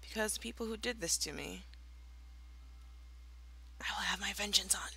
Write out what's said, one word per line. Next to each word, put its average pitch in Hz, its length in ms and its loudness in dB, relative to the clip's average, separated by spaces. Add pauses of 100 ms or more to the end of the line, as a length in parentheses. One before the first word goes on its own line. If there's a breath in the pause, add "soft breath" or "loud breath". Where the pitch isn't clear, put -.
Because 214 320 2
the - 60 0
people 226 260 -2
who 220 120 0
did 226 220 0
this 170 200 6
to 160 120 2
me, 160 320 -4 (2250)
I - 40 -6 (100)
will - 80 2
have 180 160 4
my 202 140 0
vengeance 196 420 6
on. - 220 0